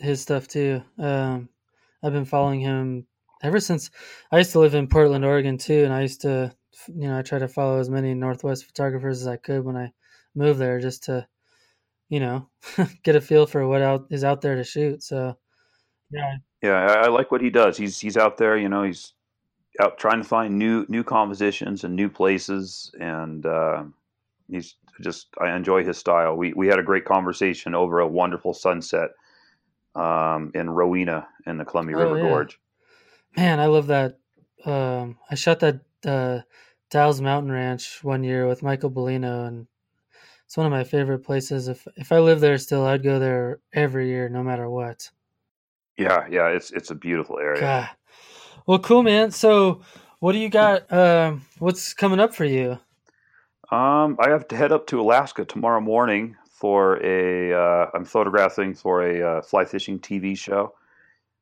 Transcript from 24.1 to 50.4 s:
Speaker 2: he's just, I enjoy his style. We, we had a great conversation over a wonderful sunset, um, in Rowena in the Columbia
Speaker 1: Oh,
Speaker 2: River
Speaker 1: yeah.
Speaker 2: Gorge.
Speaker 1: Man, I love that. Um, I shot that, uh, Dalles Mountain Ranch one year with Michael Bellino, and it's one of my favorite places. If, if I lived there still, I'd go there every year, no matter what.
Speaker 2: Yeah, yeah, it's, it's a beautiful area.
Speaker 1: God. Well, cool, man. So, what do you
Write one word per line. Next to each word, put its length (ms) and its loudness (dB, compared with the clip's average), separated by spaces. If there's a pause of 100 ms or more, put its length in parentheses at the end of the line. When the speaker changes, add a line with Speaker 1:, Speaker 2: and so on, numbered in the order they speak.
Speaker 2:
he's 280 -12 (260)
just, 260 -10 (120)
I 140 -2
enjoy 300 0
his 140 -6
style. 380 2
We, 180 -4
we 140 0
had 100 4
a 40 0
great 220 0
conversation 680 -2
over 260 0
a 80 2
wonderful 460 -4
sunset, 560 -4 (840)
um, 600 -2
in 160 -4
Rowena 560 0 (200)
in 120 -8
the 60 -10
Columbia 320 -4
Speaker 1:
Oh, 60 2
Speaker 2:
River 160 2
Speaker 1:
yeah. 100 -2
Speaker 2:
Gorge. 300 -2 (800)
Speaker 1:
Man, 240 2
I 60 4
love 220 4
that. 300 0 (460)
Um, 540 -4 (120)
I 40 -6
shot 260 0
that, 200 2 (260)
uh, 340 -2 (500)
Dalles 300 4
Mountain 320 -2
Ranch 500 -6
one 220 -2
year 220 -2
with 160 -2
Michael 280 -2
Bellino, 580 -4
and 180 -14 (800)
it's 120 -14
one 100 0
of 60 0
my 120 -2
favorite 360 -2
places. 480 -4
If, 180 -10 (100)
if 160 -6
I 80 8
lived 200 6
there 180 6
still, 280 0
I'd 160 2
go 160 2
there 420 -2 (120)
every 360 0
year, 200 -4
no 140 -6
matter 280 -4
what. 400 -10 (880)
Speaker 2:
Yeah, 320 2
yeah, 180 2
it's, 240 -4
it's 180 -10
a 40 -10
beautiful 440 -6
area. 220 -2
Speaker 1:
God. 280 -2 (800)
Well, 120 4
cool, 240 6
man. 280 4
So, 520 4 (380)
what 120 2
do 60 0
you 100 -4